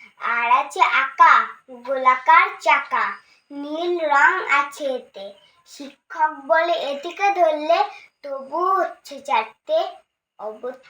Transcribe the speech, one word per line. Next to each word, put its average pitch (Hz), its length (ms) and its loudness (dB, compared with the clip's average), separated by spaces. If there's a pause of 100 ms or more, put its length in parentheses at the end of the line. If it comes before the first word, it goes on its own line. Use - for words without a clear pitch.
(160)
আর 240 340 -2
আছে 294 300 2
আঁকা - 680 4 (220)
গোলাকার 262 800 2 (120)
চাকা, 240 580 -2 (320)
নীল 311 560 -4
রং 311 420 2
আছে 294 360 -2
এতে।" 202 500 -8 (320)
শিক্ষক - 640 -6 (160)
বলে, 330 260 2
"এটিকে 339 580 -4
ধরলে 330 540 2 (380)
তবু 285 420 -6
হচ্ছে 349 560 -4
চারটে।" 294 680 -4 (500)
অবোধ 220 360 -12 (160)